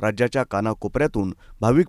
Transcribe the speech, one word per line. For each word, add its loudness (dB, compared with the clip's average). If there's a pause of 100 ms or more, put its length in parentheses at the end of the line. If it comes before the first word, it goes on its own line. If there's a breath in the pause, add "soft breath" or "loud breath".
राज्याच्या -2
कानाकोपऱ्यातून -2 (260 soft breath)
भाविक 4